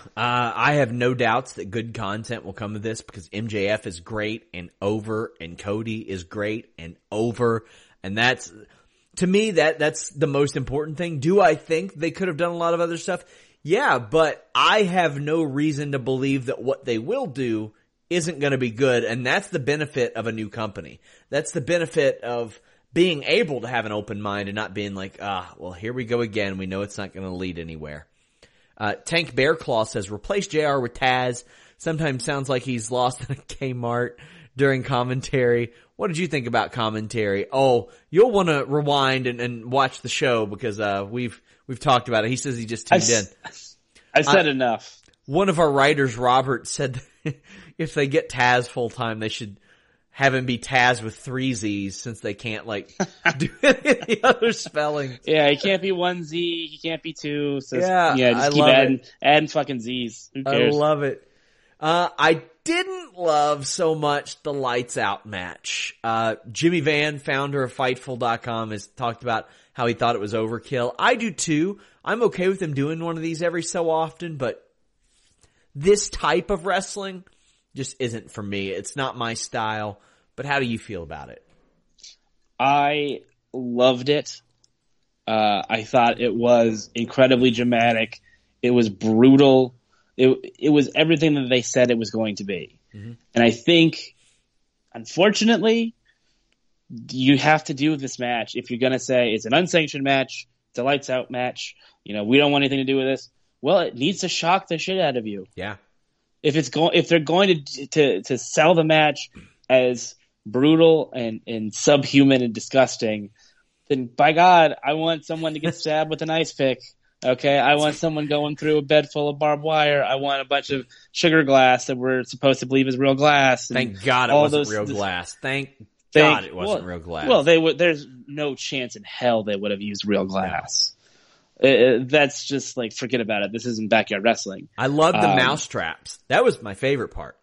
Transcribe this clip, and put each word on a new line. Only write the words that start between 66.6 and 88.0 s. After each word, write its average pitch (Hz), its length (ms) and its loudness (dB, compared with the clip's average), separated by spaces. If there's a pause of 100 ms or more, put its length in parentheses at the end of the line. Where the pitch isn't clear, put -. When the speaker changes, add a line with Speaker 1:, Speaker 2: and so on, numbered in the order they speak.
Speaker 1:
Van, 147 380 0
founder 139 440 -4
of 123 120 -6
Fightful 127 440 -4
dot 117 240 -2
com, 113 300 -6
has 104 160 -12
talked 117 340 -8
about 113 260 -4 (240)
how 123 140 -2
he 120 80 2
thought 120 200 0
it 107 60 -6
was 104 140 -6
overkill. 117 640 -4
I 226 160 2
do 226 160 -4
too. 170 500 -2 (240)
I'm 214 200 -2
okay 180 240 0
with 190 100 -2
them 165 160 -6
doing 151 280 -4
one 165 140 -6
of 160 60 -10
these 165 200 -6
every 175 200 -2
so 170 260 -4
often, 160 480 -4
but - 260 -6 (1120)
this 196 360 2
type 170 400 -2
of 180 160 -4
wrestling 190 580 -4 (500)
just 135 240 -10
isn't 113 320 -6
for 110 120 -12
me. 101 260 -4
It's 95 260 -8
not 135 220 -6
my 117 160 -4
style. 107 640 -6 (380)
But 131 80 -8
how 143 140 0
do 131 80 0
you 113 120 -4
feel 95 240 -10
about 73 280 -14
it? - 140 -20 (1120)
Speaker 2:
I 143 640 0 (320)
loved 127 560 2
it. - 300 -4 (880)
Uh, 107 420 2
I 110 160 -4
thought 117 360 2
it 117 140 0
was 117 600 2
incredibly 127 560 4
dramatic. 117 720 0 (420)